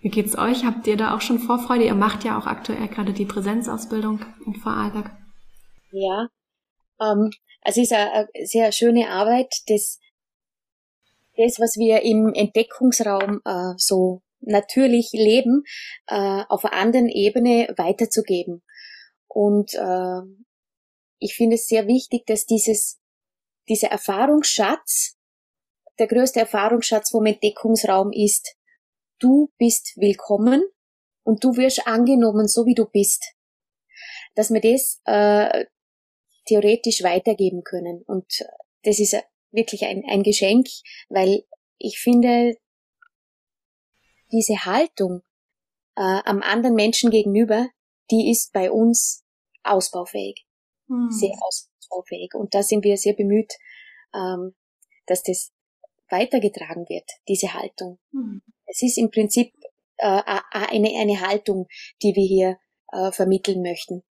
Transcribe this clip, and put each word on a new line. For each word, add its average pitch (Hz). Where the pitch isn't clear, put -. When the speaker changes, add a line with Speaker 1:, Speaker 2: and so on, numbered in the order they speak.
Speaker 1:
Wie 208
geht's 208
euch? 240
Habt 233
ihr 214
da 220
auch 214
schon 233
Vorfreude? 240
Ihr 214
macht 208
ja 220
auch -
aktuell -
gerade 202
die 202
Präsenzausbildung 214
in 214
Vorarlberg. 214
Speaker 2:
Ja, 196
ähm, 214
es -
ist 240
eine, 208
eine 214
sehr 226
schöne 233
Arbeit, 226
das, 214
das, 233
was 220
wir 220
im 220
Entdeckungsraum, 208
äh, 180
so 185
natürlich 240
leben, 240
äh, 196
auf 202
einer 208
anderen 233
Ebene 233
weiterzugeben. 180
Und, 208
äh, 185
ich 202
finde 226
es -
sehr 220
wichtig, 240
dass 214
dieses, 220
dieser 220
Erfahrungsschatz, 226
der 226
größte 247
Erfahrungsschatz 220
vom 214
Entdeckungsraum 208
ist, -
du 277
bist -
willkommen 208
und 220
du 254
wirst 262
angenommen, 226
so 233
wie 247
du 220
bist. -
Dass 214
wir 220
das, 240
äh, 208
theoretisch 214
weitergeben 185
können. 175
Und 190
das 214
ist 208
wirklich 214
ein, 196
ein 196
Geschenk, 208
weil 190
ich -
finde, 240
diese 214
Haltung, 190
äh, 190
am 202
anderen 233
Menschen 226
gegenüber, 214
die 220
ist -
bei 185
uns -
ausbaufähig. 190
Speaker 1:
Hm. 240
Speaker 2:
Sehr 214
ausbaufähig. 180
Und 208
da 202
sind 208
wir 202
sehr 208
bemüht, 208
ähm, 185
dass 180
das -
weitergetragen 202
wird, 175
diese 190
Haltung. 180
Speaker 1:
Hm. 220
Speaker 2:
Es -
ist 247
im 226
Prinzip, 220
äh, 220
a-, 196
a-, 208
eine, 214
eine 208
Haltung, 190
die 202
wir 196
hier, 185
äh, 190
vermitteln 190
möchten. 175